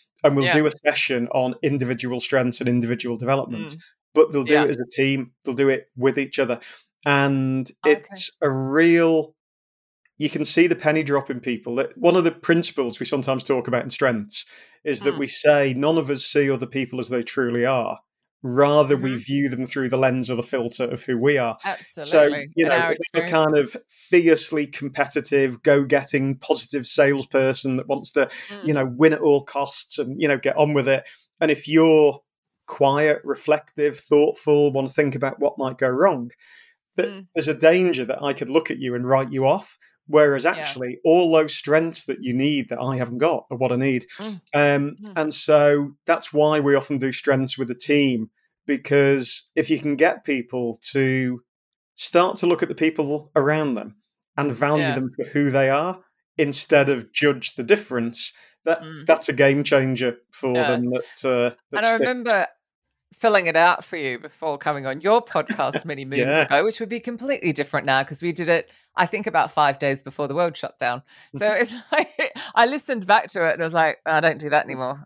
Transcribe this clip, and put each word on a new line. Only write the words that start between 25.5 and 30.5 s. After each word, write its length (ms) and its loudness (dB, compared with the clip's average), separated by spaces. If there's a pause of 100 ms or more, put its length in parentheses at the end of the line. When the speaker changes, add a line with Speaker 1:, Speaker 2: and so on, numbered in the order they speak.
Speaker 1:
go-getting, 800 2
positive 480 -4
salesperson 880 0
that 100 -6
wants 260 -4
to, 140 2 (220)
Speaker 2:
Mm. 180 -10
Speaker 1:
you 60 0
know, 140 0
win 260 4
at 80 -2
all 220 4
costs 560 -6
and, 200 -8
you 80 0
know, 120 0
get 180 0